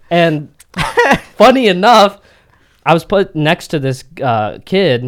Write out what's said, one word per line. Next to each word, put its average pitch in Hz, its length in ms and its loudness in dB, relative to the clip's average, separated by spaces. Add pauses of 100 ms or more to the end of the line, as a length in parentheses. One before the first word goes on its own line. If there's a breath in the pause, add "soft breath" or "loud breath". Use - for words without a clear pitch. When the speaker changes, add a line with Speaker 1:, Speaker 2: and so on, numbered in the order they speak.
(100)
Speaker 1:
And 165 380 0 (260)
Speaker 2:
<laughs> - 640 -2
Speaker 1:
funny 240 320 4
enough, 202 520 2 (680 soft breath)
I 156 80 4
was 165 100 -2
put 190 320 -2
next 156 320 -4
to 165 100 -4
this, 135 240 -6 (200)
uh, 113 420 -4
kid. 165 440 -2